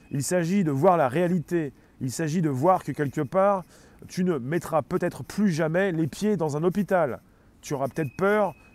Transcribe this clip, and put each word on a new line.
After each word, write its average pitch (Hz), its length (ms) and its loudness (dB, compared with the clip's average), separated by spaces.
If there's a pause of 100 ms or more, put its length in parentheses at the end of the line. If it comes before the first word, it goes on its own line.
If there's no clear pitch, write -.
(100)
Il 139 120 -4
s'agit 180 420 2
de 156 60 0
voir 160 260 6
la 147 120 4
réalité. 165 640 0 (280)
Il 131 100 -4
s'agit 160 320 -2
de 156 80 2
voir 156 340 2
que 151 80 -6
quelque 143 280 -4
part, 190 440 0 (420)
tu - 180 -4
ne 175 140 0
mettras 151 440 -2
peut-être 175 420 -4
plus 202 260 0
jamais 165 420 0
les 160 140 0
pieds 208 300 -2
dans 156 200 -2
un 151 60 -4
hôpital. 170 580 0 (400)
Tu - 140 -8
auras 135 140 -2
peut-être 143 280 -6
peur, 196 380 2 (200)